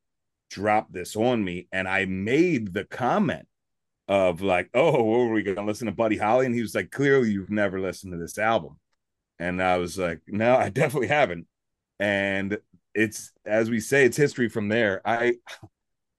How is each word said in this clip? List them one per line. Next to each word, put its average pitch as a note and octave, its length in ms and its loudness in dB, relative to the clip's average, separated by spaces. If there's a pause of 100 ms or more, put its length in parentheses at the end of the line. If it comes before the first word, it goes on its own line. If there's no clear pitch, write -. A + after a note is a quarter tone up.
(500)
dropped G#2 420 -2
this F2 240 -10
on A#2 280 0
me. F2+ 280 -6
And F#2+ 160 -4
I G2 180 -2
made A2 680 0
the G2 120 -4
comment B2+ 640 -2 (640)
of, F#2 300 2
like, F#2 340 0
"Oh, D3 280 4
what, A2+ 260 2
are A2+ 40 0
we G#2+ 80 2
gonna G2 240 -4
listen G#2+ 220 -4
to G2+ 40 -2
Buddy G#2+ 260 0
Holly?" A2+ 280 2
And B2 80 -2
he A#2 80 -2
was G#2 140 -6
like, F#2+ 160 -4
"Clearly C3+ 400 2
you've F#2+ 180 -4
never G2+ 300 0
listened F#2 340 -6
to E2+ 60 -8
this E2 180 -10
album." G#2 400 0 (640)
And F2+ 240 -2
I F#2 140 4
was F2+ 200 -4
like, E2+ 300 -2
"No, A2+ 280 2
I G#2+ 140 2
definitely C3 380 0
haven't." A2+ 400 0 (520)
And G2 600 0 (340)
it's, G#2 380 -2 (140)
as A2 240 0
we A#2 100 -2
say, C#3 260 4
it's A#2+ 120 2
history C#3 320 0
from G#2+ 180 -4
there. G#2 380 0
I, A#2 300 0 (840)